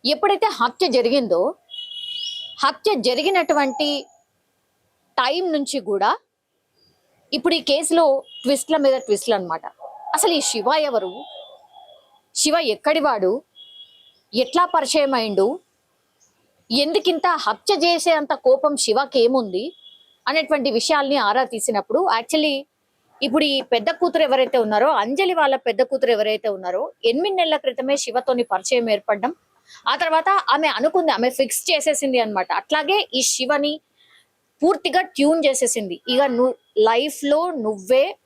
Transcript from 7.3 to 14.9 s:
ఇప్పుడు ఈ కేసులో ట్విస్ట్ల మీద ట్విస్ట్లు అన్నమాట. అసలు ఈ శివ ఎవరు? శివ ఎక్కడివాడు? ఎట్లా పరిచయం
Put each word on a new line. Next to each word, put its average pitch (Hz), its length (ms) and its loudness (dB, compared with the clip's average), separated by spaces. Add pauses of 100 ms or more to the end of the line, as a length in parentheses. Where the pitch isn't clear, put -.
ఇప్పుడు 330 220 0
ఈ 320 40 -2
కేసులో 311 640 2 (200)
ట్విస్ట్ల 277 340 0
మీద 277 160 4
ట్విస్ట్లు 226 420 0
అన్నమాట. 175 300 -6 (480)
అసలు 392 200 2
ఈ 294 80 2
శివ 233 380 -2
ఎవరు? 226 460 -4 (1080)
శివ 302 200 0
ఎక్కడివాడు? 269 880 0 (920)
ఎట్లా 254 320 0
పరిచయం 294 480 0